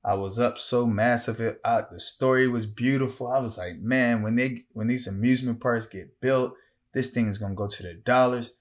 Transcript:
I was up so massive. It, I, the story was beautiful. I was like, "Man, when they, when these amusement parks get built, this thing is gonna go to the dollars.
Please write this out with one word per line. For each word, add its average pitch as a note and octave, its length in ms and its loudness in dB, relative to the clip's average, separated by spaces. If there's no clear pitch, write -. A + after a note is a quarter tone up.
I G2+ 100 0
was G2 240 -4
up A#2+ 200 0
so A#2+ 280 0
massive. A#2 540 0
It, A2+ 240 -4
I, A2+ 260 2
the E2+ 100 -14
story C3 480 2
was A#2 180 -2
beautiful. B2 600 0
I C3 140 2
was A2 180 -6
like, F2+ 200 -8
"Man, A#2+ 440 2
when A2+ 140 0
they, B2+ 360 -2
when A2 140 -4
these B2 200 0
amusement A#2+ 540 0
parks A#2 260 0
get - 340 -16
built, B2+ 340 2
this B2+ 180 -2
thing A#2 180 0
is G2+ 100 -4
gonna G2 160 -4
go G2+ 140 -4
to - 140 -8
the F2 120 -12
dollars. B2 680 0